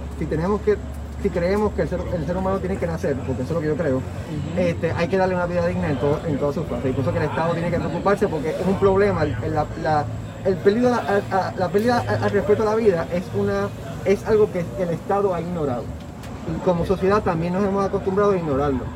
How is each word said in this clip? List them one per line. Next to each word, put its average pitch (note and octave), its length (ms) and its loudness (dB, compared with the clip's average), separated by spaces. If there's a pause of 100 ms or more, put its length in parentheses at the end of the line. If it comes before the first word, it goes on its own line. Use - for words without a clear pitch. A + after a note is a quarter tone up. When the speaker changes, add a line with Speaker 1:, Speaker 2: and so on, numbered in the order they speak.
(180)
Speaker 1:
si E3+ 80 -4
tenemos F3 360 0
que, G#3 160 2 (440)
si G3+ 80 0
creemos G3 440 0
que G3 80 0
el D3+ 80 -2
ser, F3 100 -2 (160)
el D#3 100 -2
ser F3+ 120 -2
humano F#3+ 220 0
tiene F#3+ 180 -4
que E3+ 100 -2
nacer, E3 300 -2 (100)
porque B2+ 160 -2
eso B2+ 80 -4
es - 0 -
lo E3 80 -2
que D3+ 80 -2
yo D3+ 80 0
creo, C3+ 220 0
Speaker 2:
Ujú. C3 60 -4 (540)
Speaker 1:
este, E3+ 360 0
hay E3+ 160 0
que F#3+ 80 2
darle F#3 180 2
una F3 120 0
vida F3 200 0
digna F3+ 220 0
en C#3 80 0
todo, C#3+ 280 2
en D3 120 0
todas C#3+ 180 0
sus D3+ 100 -4
fases. C3 260 -2
Y - 20 0
por - 80 -2
eso E3+ 100 0
que E3 60 0
el D#3+ 80 0
Estado E3 280 0
tiene E3+ 180 -2
que E3+ 60 0
preocuparse, F#3 520 2
porque D3+ 220 -2
es F3 140 -2
un F#3 140 2
problema. G3 440 4
El, D#3 200 0
el, D#3 100 -2
la, D3+ 120 0 (160)
la, D#3 240 2 (400)
el F#3+ 100 4
pérdida A3 680 4 (100)
a, F#3+ 180 2
a, - 80 -6
la F3+ 100 0
pérdida A#3 400 2
a-, G#3 160 0
al G3+ 80 2
respeto G3+ 320 4
a G#3+ 40 2
la G#3+ 80 2
vida F#3+ 360 4
es F3+ 120 0 (120)
una, G3+ 320 0 (380)
es G3+ 200 2
algo G#3+ 240 4
que F3 140 -2 (160)
el F3+ 120 0
Estado G3 440 0
ha E3+ 60 -4
ignorado. D3+ 420 -2 (640)
Y D#3+ 160 -4
como E3+ 220 2
sociedad F#3+ 360 2
también F3 300 0
nos F#3+ 140 0
hemos G3 200 0
acostumbrado G3 460 2
a F#3+ 60 2
ignorarlo. C#3 480 0 (100)